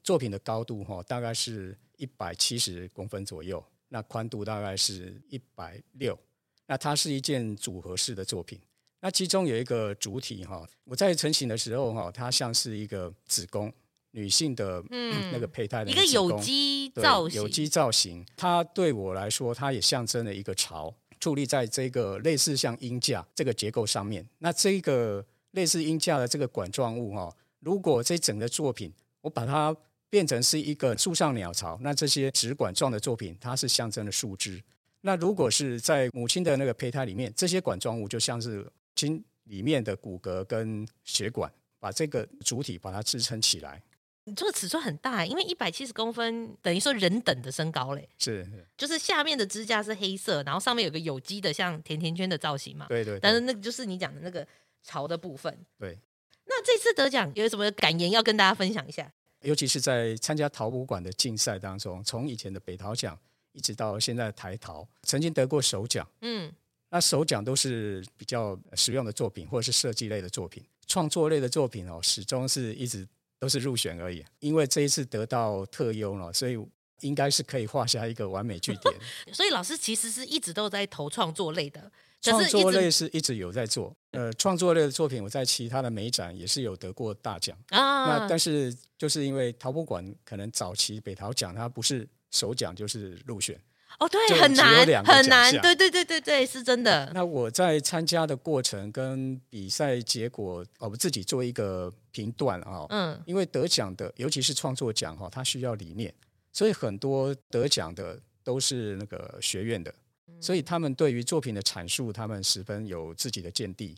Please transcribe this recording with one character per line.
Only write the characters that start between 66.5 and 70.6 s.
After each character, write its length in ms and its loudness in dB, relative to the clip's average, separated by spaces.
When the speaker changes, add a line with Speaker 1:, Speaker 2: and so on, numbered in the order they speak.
Speaker 1:
那 120 2
首 240 4
奖 180 0
都 100 -2
是 480 -2
比 80 -20
较 340 -2
实 200 2
用 100 0
的 80 -4
作 180 -2
品 160 -10
或 120 -4
者 40 2
是 120 0
设 180 2
计 160 -4
类 140 -4
的 80 -10
作 180 -6
品， 160 -16